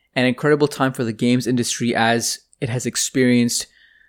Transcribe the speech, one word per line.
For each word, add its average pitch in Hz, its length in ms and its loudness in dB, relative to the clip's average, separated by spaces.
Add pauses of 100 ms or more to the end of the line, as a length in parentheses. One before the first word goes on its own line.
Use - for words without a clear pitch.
(140)
an 127 120 0
incredible 147 420 2
time 135 240 -2
for 131 140 -4
the 110 80 -4
games 123 340 0
industry 120 480 -2
as 113 440 0 (200)
it - 80 -4
has 120 180 -6
experienced 123 840 0 (420)